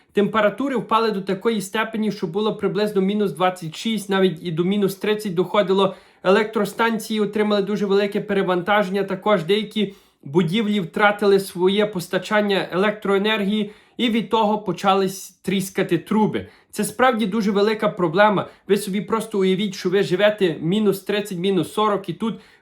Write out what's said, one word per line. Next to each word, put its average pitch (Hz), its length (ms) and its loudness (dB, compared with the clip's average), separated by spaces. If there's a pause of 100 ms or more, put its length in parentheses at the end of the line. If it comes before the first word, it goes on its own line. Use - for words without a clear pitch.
(140)
температури 208 600 0
впали 226 360 0
до 190 100 -4
такої 196 400 -2
степені, 220 500 -4
що 196 160 -6
було 202 280 -2
приблизно 196 460 -2
мінус 202 300 0
двадцять 180 440 -2
шість, 214 340 -4
навіть 190 320 0
і 170 100 -6
до 165 120 0
мінус 196 320 0
тридцять 214 380 -4
доходило. 190 640 0 (280)
Електростанції 220 960 0
отримали 208 420 0
дуже 196 240 -2
велике 202 360 0
перевантаження, 190 800 0
також 190 400 0
деякі 208 500 -2 (300)
будівлі 190 560 0
втратили 208 600 4
своє 190 460 0
постачання 196 840 0
електроенергії, 208 1000 0 (260)
і 240 120 0
від 220 200 0
того 214 300 2
почались 190 720 0
тріскати 190 680 -2
труби. 160 500 0 (240)
Це 214 120 -4
справді 233 420 2
дуже 208 260 0
велика 208 380 2
проблема. 180 580 2 (200)
Ви 202 100 4
собі 202 240 -4
просто 214 380 -2
уявіть, 190 360 2
що - 140 -4
ви 190 140 2
живете 180 580 2
мінус 196 380 2
тридцять, 202 380 -4
мінус 180 360 0
сорок, 208 360 0
і 160 40 -4
тут 220 220 -4 (260)